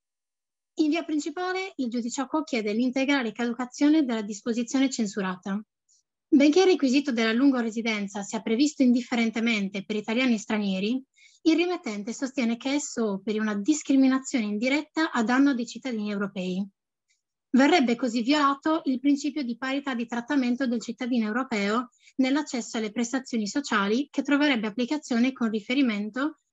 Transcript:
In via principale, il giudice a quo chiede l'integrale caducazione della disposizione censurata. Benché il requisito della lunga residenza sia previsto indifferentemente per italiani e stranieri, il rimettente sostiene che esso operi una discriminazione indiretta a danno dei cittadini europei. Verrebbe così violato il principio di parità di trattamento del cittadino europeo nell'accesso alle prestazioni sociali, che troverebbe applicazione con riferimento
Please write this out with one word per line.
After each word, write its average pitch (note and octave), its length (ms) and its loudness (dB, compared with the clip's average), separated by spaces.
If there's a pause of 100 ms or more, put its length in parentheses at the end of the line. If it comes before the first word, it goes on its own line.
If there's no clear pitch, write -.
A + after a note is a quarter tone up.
(800)
In D4+ 100 2
via D#4+ 120 0
principale, F4+ 720 -4
il B3+ 120 -4
giudice A#3+ 320 -6
a B3+ 60 -4
quo D#4 160 -2
chiede G#3+ 320 -4
l'integrale B3+ 580 0
caducazione B3+ 720 2
della A#3 160 -2
disposizione A#3+ 680 -2
censurata. G3 680 -4 (680)
Benché D4 320 6
il F#4+ 60 6
requisito C#4+ 440 2
della A3+ 220 2
lunga B3+ 300 4
residenza G#3+ 600 -4
sia G3 200 -8
previsto C4+ 400 2
indifferentemente A3+ 1000 0
per G#3+ 140 -4
italiani A3+ 380 0
e G#3+ 40 2
stranieri, G#3 640 -2 (440)
il D#4+ 100 6
rimettente B3 560 -2
sostiene A#3 460 -2
che C4 120 -4
esso A#3+ 420 -2
operi G#3 260 -4
una G#3+ 160 -2
discriminazione C4+ 880 2
indiretta C4+ 680 -2
a A#3+ 100 0
danno C4 320 4
dei A#3 100 -4
cittadini A3+ 460 -6
europei. G3 580 -4 (800)
Verrebbe C4+ 460 4
così A#3+ 280 -2
violato D4 640 2
il C4 120 0
principio C#4+ 460 0
di A#3 120 -6
parità C4+ 380 -4
di A#3 120 -4
trattamento B3 600 -2
del A#3 140 -2
cittadino A#3+ 440 -2
europeo A3 680 -2 (260)
nell'accesso C4+ 600 -2
alle A3 140 -4
prestazioni A#3+ 560 -4
sociali, A3 640 0
che C#4 120 -4
troverebbe C#4 440 2
applicazione B3 680 -2
con A#3+ 160 -2
riferimento A3+ 920 -2 (120)